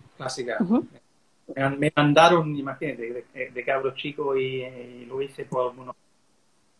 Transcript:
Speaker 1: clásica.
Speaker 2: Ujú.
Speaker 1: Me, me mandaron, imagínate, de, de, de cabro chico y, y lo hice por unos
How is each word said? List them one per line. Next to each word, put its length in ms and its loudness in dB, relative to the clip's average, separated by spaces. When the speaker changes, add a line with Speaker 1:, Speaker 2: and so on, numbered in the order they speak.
Speaker 1:
clásica. 460 -6
Speaker 2:
Ujú. 240 2
Speaker 1:
Me, 160 0
me 240 0
mandaron, 600 6
imagínate, 460 -6
de, 200 -10
de, 180 -10
de 140 -8
cabro 300 0
chico 420 -4
y, 260 -2
y 420 -14
lo 160 -8
hice 240 -8
por 320 -2
unos 180 -14